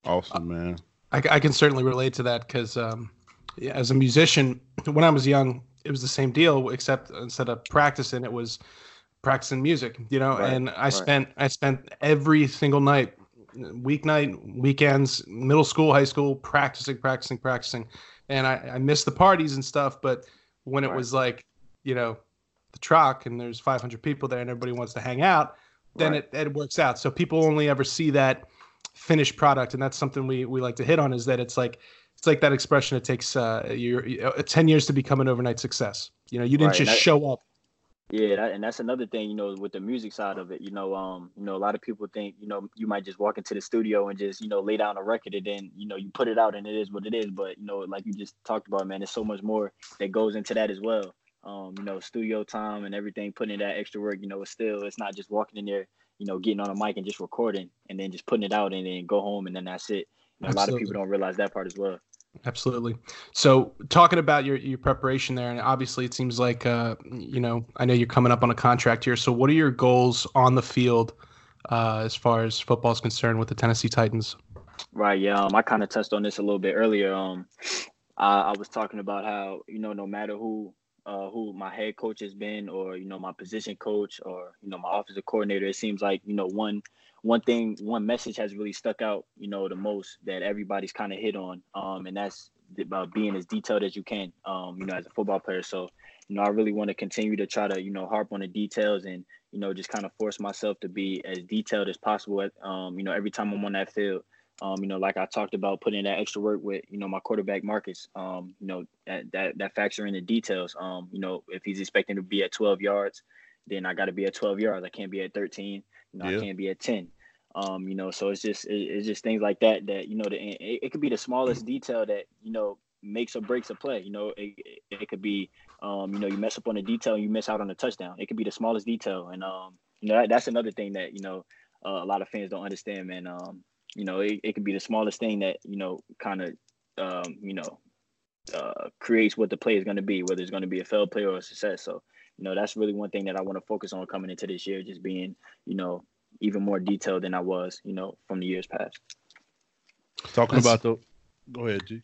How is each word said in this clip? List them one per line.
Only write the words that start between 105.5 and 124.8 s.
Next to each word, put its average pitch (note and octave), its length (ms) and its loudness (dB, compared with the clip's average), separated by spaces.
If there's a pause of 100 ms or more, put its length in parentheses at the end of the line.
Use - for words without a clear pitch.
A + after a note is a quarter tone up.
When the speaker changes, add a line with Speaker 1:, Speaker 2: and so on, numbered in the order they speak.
Speaker 3:
about G2 300 -4
putting G#2 160 -2
in G2+ 80 -6
that F#2+ 120 -2
extra G#2 220 -6
work G#2 220 -2
with, G2 260 -6
you G2+ 100 -12
know, G2 100 -8
my F#2+ 120 -6
quarterback G2 420 -4
Marcus, G2+ 520 -8
um, F#2 440 -10
you G2 80 -14
know, F#2 180 -8 (220)
that, F#2 260 -10
that, F#2 260 -4
that G2 160 -8
factor G#2 320 -4
in G2+ 80 -6
the F#2 80 -6
details. F#2+ 580 -2
Um, F2+ 320 -10
you G2 80 -10
know, F#2 280 -8
if F#2 140 -12
he's G2 160 -6
expecting G2 380 0
to F#2+ 60 -6
be G2 200 -2
at F#2 100 -4
twelve G2+ 280 0
yards, G2+ 420 -2 (440)
then F#2+ 180 -8
I F#2 80 -6
gotta F#2+ 200 -2
be G2 120 -4
at F#2+ 100 -2
twelve G2+ 240 -2
yards. G2+ 240 -2
I F2+ 60 -12
can't G2 220 -12
be G2 100 -6
at F#2 140 -10
thirteen. G2+ 480 -8 (320)
You F#2 60 -14
know, F#2 40 -8
Speaker 1:
Yeah. F#2+ 140 -2
Speaker 3:
I - 20 -2
can't G2 160 -8
be G2 140 -4
at F#2 100 -8
ten. G2+ 280 -4 (460)
Um, F#2+ 320 -6
you G2 80 -6
know, F#2+ 160 -4
so G2 200 -2
it's G2 100 -4
just, G#2+ 260 -4
it, G#2 80 -6
it's G#2 320 -4
just G#2 160 -6
things A2 200 0
like G2+ 180 0
that, G#2 280 4
that, G2 200 -6
you G#2+ 80 -8
know, G#2+ 120 -4
the, F#2+ 80 -4
it, G#2 480 -8
it C3 60 -6
could D3+ 120 -6
be C#3 80 0
the A2 80 0
smallest B2 480 -2
detail A#2+ 400 -4
that, G2+ 180 -4 (180)
you A2 100 -14
know, G#2 260 -4 (240)
makes A2+ 340 -6
or A2 60 -6
breaks A#2+ 260 -4
a G#2+ 60 -10
play. B2+ 260 -6
You G2 120 -16
know, G#2 160 -6 (100)
it, G2+ 180 -12
it, - 220 -20 (240)